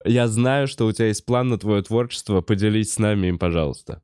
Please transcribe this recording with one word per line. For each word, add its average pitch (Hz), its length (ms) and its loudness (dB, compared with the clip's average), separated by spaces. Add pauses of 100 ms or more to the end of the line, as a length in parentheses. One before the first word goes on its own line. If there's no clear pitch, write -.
Я 120 240 2
знаю, 127 400 0
что 117 200 -2
у 110 40 0
тебя 113 160 0
есть 104 180 -2
план 123 220 0
на 117 100 0
твоё 104 260 0
творчество. 110 580 -2
Поделись 107 520 0
с - 60 -6
нами 104 280 0
им, 87 120 -2
пожалуйста, 85 640 -4